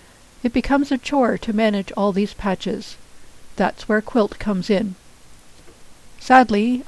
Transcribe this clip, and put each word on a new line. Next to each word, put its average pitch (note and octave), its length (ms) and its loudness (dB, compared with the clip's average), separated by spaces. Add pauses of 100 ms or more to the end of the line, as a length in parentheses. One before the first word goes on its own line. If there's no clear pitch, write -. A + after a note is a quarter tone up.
(420)
It A#3+ 100 0
becomes C#4 400 2
a C4 60 0
chore A#3+ 400 0
to A3+ 160 -4
manage G#3 420 0
all G3+ 160 2
these G3 220 0
patches. - 640 -6 (580)
That's - 320 -2
where G#3+ 140 2
Quilt - 380 0
comes G3 300 -2
in. G3 260 0 (1200)
Sadly, B3 680 4